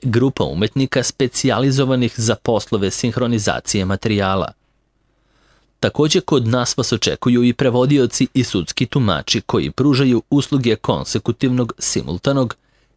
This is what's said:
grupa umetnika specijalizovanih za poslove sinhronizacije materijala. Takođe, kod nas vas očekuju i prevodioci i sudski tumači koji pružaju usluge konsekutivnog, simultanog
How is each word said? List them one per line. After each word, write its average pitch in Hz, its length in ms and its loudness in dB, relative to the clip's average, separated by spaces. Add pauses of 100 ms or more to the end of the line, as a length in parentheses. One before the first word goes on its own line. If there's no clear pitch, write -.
grupa 120 420 2
umetnika 110 580 -2
specijalizovanih 131 1120 0
za 113 180 0
poslove 101 560 -2
sinhronizacije 107 920 -2
materijala. 98 680 -2 (1300)
Takođe, 151 400 0
kod 131 260 0
nas 120 300 -2
vas - 160 -2
očekuju 120 520 0
i 123 80 4
prevodioci 127 800 2
i 127 100 2
sudski 101 420 -4
tumači 104 540 0
koji 73 300 -2
pružaju 131 600 2
usluge 131 460 0
konsekutivnog, 117 1000 -2
simultanog 113 800 -2 (400)